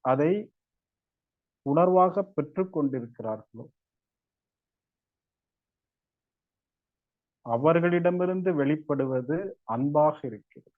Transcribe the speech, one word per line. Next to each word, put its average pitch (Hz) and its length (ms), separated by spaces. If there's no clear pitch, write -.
அதை 139 320
உணர்வாக 180 520
பெற்றுக் 185 540
கொண்டிருக்கிறார்களோ, 120 920
அவர்களிடமிருந்து 175 1040
வெளிப்படுவது 139 840
அன்பாக 147 640
இருக்கிறது. - 520